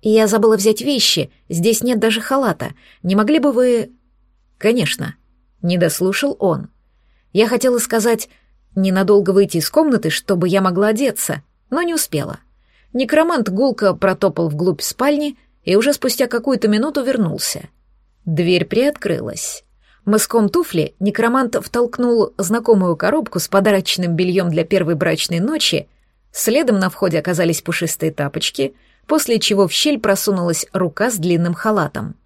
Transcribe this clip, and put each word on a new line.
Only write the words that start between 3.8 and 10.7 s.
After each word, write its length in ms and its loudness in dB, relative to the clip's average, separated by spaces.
"Конечно". 580 -2
Не 160 0
дослушал 640 0
он. 280 -2
Я 160 2
хотела 300 0
сказать: 500 0
"Ненадолго 560 2
выйти 260 4
из 140 -2
комнаты, 400 2
чтобы 360 -2
я 140 2
могла 280 2